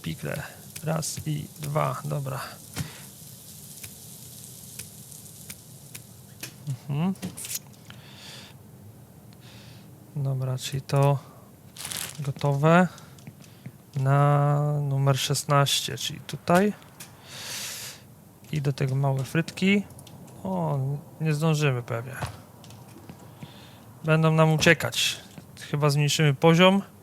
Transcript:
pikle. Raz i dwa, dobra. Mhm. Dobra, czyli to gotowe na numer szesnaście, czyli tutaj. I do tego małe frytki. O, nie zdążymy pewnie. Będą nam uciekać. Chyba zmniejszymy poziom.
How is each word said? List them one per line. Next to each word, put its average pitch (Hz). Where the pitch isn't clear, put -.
pikle. 78
Raz 160
i 151
dwa, 147
dobra. 135
Mhm. 143
Dobra, 131
czyli 135
to 139
gotowe 147
na 143
numer 139
szesnaście, 139
czyli -
tutaj. 180
I 151
do 139
tego 135
małe 135
frytki. 190
O, 170
nie 156
zdążymy 147
pewnie. 120
Będą 160
nam 160
uciekać. -
Chyba 147
zmniejszymy 147
poziom. 185